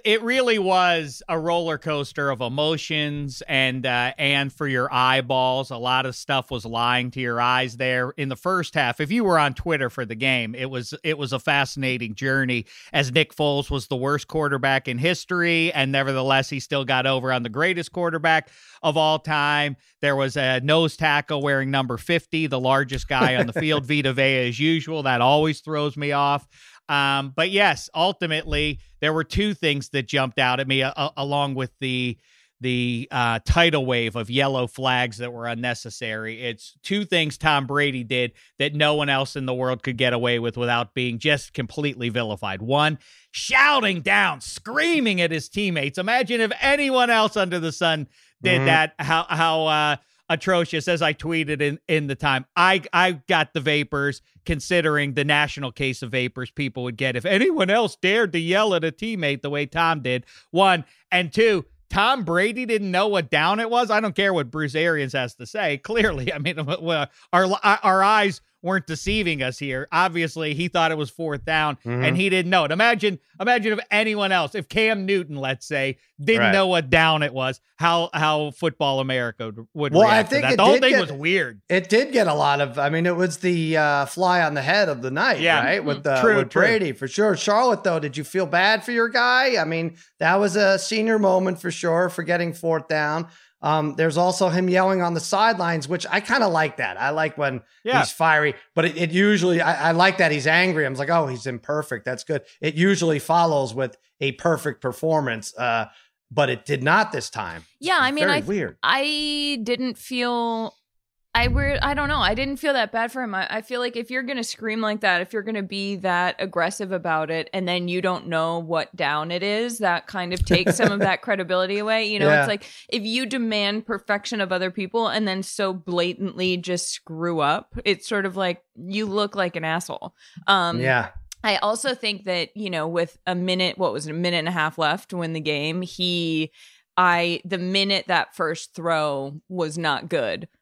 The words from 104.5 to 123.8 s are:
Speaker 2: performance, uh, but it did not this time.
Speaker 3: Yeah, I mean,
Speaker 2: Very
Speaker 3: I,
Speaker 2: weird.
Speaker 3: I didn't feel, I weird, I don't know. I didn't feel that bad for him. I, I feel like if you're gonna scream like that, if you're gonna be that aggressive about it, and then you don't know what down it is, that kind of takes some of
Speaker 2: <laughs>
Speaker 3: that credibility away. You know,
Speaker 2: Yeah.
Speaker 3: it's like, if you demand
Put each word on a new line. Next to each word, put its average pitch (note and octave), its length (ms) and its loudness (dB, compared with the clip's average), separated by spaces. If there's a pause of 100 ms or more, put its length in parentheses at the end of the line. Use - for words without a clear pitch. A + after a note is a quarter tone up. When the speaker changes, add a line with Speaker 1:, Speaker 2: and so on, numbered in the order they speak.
Speaker 2:
performance, C3 760 -2
uh, A#2 280 0 (440)
but C3+ 200 2
it B2 160 -4
did C3+ 180 -2
not G3 300 4
this B2 160 -6
time. E2+ 340 -8 (160)
Speaker 3:
Yeah, E4+ 220 0
I C4 100 2
mean, D4 160 0
Speaker 2:
Very D4 120 2
Speaker 3:
I, - 20 -6
Speaker 2:
weird. F#3 420 -4
Speaker 3:
I D4 800 -2
didn't B3 340 -4
feel, A#3 800 -4 (600)
I A#3 120 4
weird, C#4 340 0
I C#4+ 140 0
don't C#4+ 140 -2
know. D4 100 0
I G#3 160 2
didn't C4+ 220 -4
feel D4 160 0
that A3+ 180 0
bad A#3 200 -2
for C4 120 -8
him. G#3+ 100 -6
I, F#3+ 140 -4 (100)
I A3 40 -8
feel B3 180 -8
like A#3+ 160 -4
if A#3+ 160 -8
you're B3+ 120 -4
gonna B3 200 -4
scream A3 380 -6
like G#3+ 200 -2
that, F3+ 200 2
if F3+ 120 -8
you're G#3+ 80 -2
gonna G#3 220 -4
be G3 340 -4
that F3+ 400 0
aggressive F#3+ 540 -2
about D#3+ 400 -2
it, D#3+ 220 -4
and F#3 140 -2
then F3 200 -2
you F3+ 160 -2
don't F3+ 240 -2
know E3 320 -2
what E3 360 -4
down D3+ 360 -2
it F3 100 -4
is, A3+ 380 -4
that F3 260 0
kind F3+ 260 -6
of F3+ 140 0
takes F3+ 300 4
some A3 160 2
of G3+ 80 -2
Speaker 2:
<laughs> G3+ 80 2
Speaker 3:
that F#3 160 0
credibility F#3 560 0
away. A3 260 0
You G#3 140 -2
know, D3 100 4
Speaker 2:
Yeah. D3+ 120 6
Speaker 3:
it's C3+ 60 2
like, G#3 180 -2 (220)
if A#3 160 -4
you A#3 220 -2
demand A3 640 -2